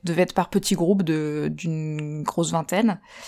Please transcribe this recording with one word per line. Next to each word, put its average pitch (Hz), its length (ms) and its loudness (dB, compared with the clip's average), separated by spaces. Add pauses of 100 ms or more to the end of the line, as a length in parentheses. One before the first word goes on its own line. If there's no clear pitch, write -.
devait 170 160 2
être 175 120 2
par 175 160 2
petits 196 260 0
groupes 175 280 4
de, 151 480 0
d'une 151 720 -6
grosse 160 300 -2
vingtaine. 180 460 2 (280)